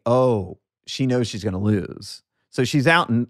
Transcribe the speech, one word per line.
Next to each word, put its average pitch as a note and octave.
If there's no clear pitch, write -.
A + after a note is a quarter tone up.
oh, A#2
she -
knows B2
she's G2+
gonna F#2
lose. G2+
So B2+
she's C3
out E3
in A#2+